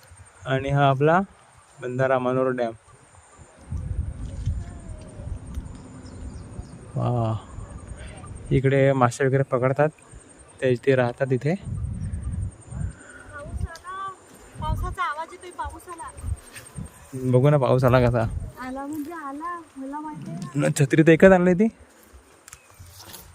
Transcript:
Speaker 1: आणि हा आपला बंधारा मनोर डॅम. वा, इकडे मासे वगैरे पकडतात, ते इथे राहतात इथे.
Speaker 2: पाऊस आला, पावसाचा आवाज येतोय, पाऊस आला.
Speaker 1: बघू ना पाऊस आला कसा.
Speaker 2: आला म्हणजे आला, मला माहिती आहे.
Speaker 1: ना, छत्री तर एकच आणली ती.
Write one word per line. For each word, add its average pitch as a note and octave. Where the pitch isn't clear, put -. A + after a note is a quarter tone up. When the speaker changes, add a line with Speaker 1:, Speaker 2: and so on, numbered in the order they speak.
Speaker 1:
आणि C3+
हा C#3+
आपला D3+
बंधारा B2+
मनोर B2+
डॅम. B2
वा, A#2+
इकडे C3+
मासे B2+
वगैरे C3+
पकडतात, C3+
ते C3
इथे B2+
राहतात B2
इथे. C3+
Speaker 2:
पाऊस -
आला, F#4
पावसाचा F4
आवाज D#4+
येतोय, F4+
पाऊस D#4+
आला. E4
Speaker 1:
बघू B2+
ना D3+
पाऊस B2+
आला B2
कसा. A2+
Speaker 2:
आला C4
म्हणजे D4+
आला, D#4+
मला C4+
माहिती D4+
आहे. D#3+
Speaker 1:
ना, D3
छत्री D3
तर D#3
एकच F3
आणली F3+
ती. G#3